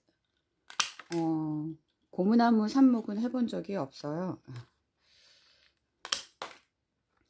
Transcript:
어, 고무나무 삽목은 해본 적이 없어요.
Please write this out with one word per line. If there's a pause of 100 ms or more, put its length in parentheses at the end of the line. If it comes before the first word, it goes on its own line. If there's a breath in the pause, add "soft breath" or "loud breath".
(1160)
어, (400)
고무나무
삽목은
해본
적이
없어요. (3000 soft breath)